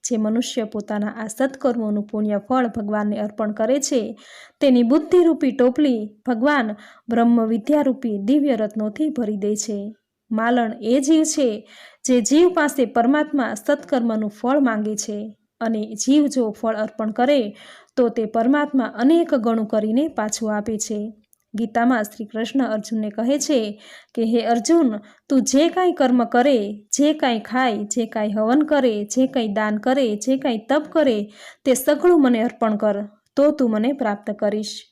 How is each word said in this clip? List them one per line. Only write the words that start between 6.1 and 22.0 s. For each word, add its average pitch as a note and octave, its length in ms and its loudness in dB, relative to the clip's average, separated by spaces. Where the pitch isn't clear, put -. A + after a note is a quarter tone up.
ભગવાન A#3+ 480 0
બ્રહ્મ A#3 360 4
વિદ્યારૂપી A#3+ 720 0
દિવ્ય C4+ 380 2
રત્નોથી G#3+ 540 -4
ભરી G#3+ 280 -4
દે G#3 180 -2
છે. G#3 400 -8
માલણ A3+ 400 0
એ A#3 180 2
જીવ D#4 240 4
છે B3 460 -2
જે B3+ 160 4
જીવ D#4+ 280 4
પાસે D4 360 0
પરમાત્મા B3+ 680 0
સત્કર્મનું A#3 760 -2
ફળ B3+ 300 -2
માંગે G#3+ 360 0
છે G#3 420 -10
અને A3 340 -4
જીવ C#4+ 220 4
જો A3+ 240 -2
ફળ A3 240 -4
અર્પણ G#3+ 360 -6
કરે B3 440 0
તો A#3+ 140 2
તે A3+ 160 -2
પરમાત્મા C4 600 0
અનેક D4+ 480 2
ગણું A3+ 340 0
કરીને A3 400 0
પાછું G#3+ 480 -4
આપે G#3+ 220 -4
છે. G#3+ 360 -8
ગીતામાં A#3 500 0